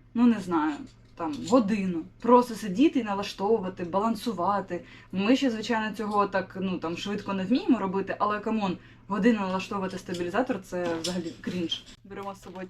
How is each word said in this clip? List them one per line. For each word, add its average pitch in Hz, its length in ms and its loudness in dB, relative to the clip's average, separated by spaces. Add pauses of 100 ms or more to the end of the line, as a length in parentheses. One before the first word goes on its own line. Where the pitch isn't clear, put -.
(140)
ну, 240 120 4
не 220 140 4
знаю, 160 340 0 (400)
там, 156 200 -4 (140)
годину. 190 560 2 (160)
Просто 240 340 6
сидіти 220 460 2
і 220 40 -4
налаштовувати, 196 800 0
балансувати. 190 1000 -2 (280)
Ми 202 240 4
ще, 262 140 2
звичайно, 214 460 -2
цього 208 300 2
так, 190 340 -2
ну, 185 180 -2
там, 170 180 -4
швидко 202 380 -6
не 190 100 -2
вміємо 262 340 2
робити, 190 400 -2
але, 233 220 0
камон, 208 380 -2 (300)
годину 208 320 4
налаштовувати 185 580 -4
стабілізатор — 185 640 -2
це 175 380 -4
взагалі 170 400 -4
крінж. 170 440 -6 (200)
Беремо 196 300 -10
з 190 80 -18
собою 185 280 -12